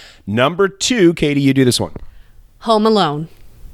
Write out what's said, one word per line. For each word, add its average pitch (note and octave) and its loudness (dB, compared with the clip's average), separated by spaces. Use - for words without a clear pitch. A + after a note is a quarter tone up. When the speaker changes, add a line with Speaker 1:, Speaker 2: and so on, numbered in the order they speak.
Speaker 1:
Number D3 0
two, F#3+ 2
Katie, D3 -2
you C3+ 2
do C3+ 2
this B2 2
one. F2 -6
Speaker 2:
Home A3 0
Alone. E3 0